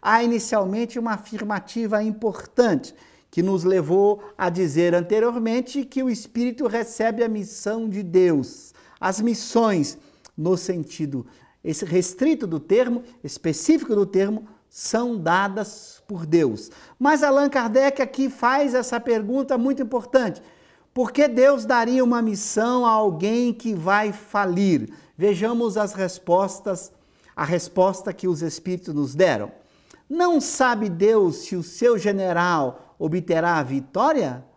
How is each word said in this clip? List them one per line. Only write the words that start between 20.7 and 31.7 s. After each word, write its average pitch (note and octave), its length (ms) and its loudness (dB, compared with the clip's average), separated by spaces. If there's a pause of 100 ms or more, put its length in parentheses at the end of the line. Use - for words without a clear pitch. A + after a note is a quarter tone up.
Por B3+ 180 -2
que C#4+ 160 4
Deus B3 380 4
daria A#3+ 380 2
uma A#3+ 180 2
missão A3+ 640 0
a A#3 40 4
alguém A3 640 2
que A3+ 200 -6
vai G3 380 0
falir? F#3+ 760 0 (280)
Vejamos G#3 600 0
as G#3 160 -2
respostas, F#3+ 1000 -2 (440)
a D#3+ 80 -4
resposta F#3 680 0
que F#3 140 -6
os E3 140 -2
espíritos F3 520 -8
nos C#3 220 -4
deram. C#3+ 360 0 (580)
Não E4+ 300 2
sabe A#3 500 0
Deus F#3+ 480 2
se - 180 -10
o E3+ 80 -4
seu A#3 340 2